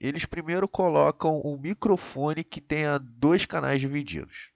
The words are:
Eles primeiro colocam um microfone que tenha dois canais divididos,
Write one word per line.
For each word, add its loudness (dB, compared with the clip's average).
Eles -6
primeiro -2
colocam 2
um -6
microfone -2
que -14
tenha 0
dois 2
canais -2
divididos, -6